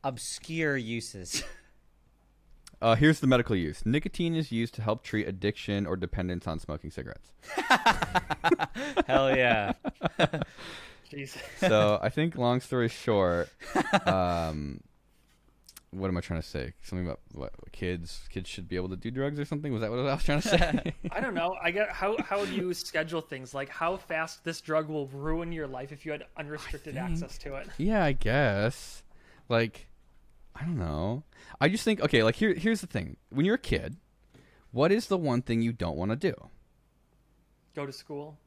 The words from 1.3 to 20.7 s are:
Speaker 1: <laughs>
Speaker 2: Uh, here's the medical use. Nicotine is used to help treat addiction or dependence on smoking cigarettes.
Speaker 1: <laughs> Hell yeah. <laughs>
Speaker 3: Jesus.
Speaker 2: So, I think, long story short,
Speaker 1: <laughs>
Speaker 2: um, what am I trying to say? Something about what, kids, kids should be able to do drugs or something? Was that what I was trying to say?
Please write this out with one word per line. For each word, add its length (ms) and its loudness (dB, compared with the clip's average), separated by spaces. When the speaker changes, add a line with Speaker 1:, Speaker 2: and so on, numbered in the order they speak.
Speaker 1:
<laughs> 60 -12
Speaker 2:
Uh, 140 6
here's 260 6
the 60 4
medical 280 4
use. 300 -2
Nicotine 500 0
is 160 -4
used 220 -2
to 80 -8
help 240 -2
treat 200 -2
addiction 640 -2
or 80 -2
dependence 520 -4
on 120 -4
smoking 320 -8
cigarettes. 480 -12
Speaker 1:
<laughs> 1700 0
Hell 280 4
yeah. 360 4
<laughs> 240 2
Speaker 3:
Jesus. 320 -12
Speaker 2:
So, 420 6
I 80 2
think, 260 0
long 240 2
story 300 0
short, 600 2
Speaker 1:
<laughs> 260 2
Speaker 2:
um, 760 0
what 160 -2
am 100 0
I 40 0
trying 200 -4
to 60 -10
say? 340 -6
Something 240 -4
about 140 -6
what, 200 -8
kids, 580 -6
kids 200 -8
should 180 -10
be 80 -6
able 140 -2
to 80 -6
do 140 -8
drugs 280 -2
or 60 -4
something? 260 -4
Was 100 0
that 100 -2
what 80 -2
I 160 2
was 80 0
trying 180 4
to 80 -2
say? 440 4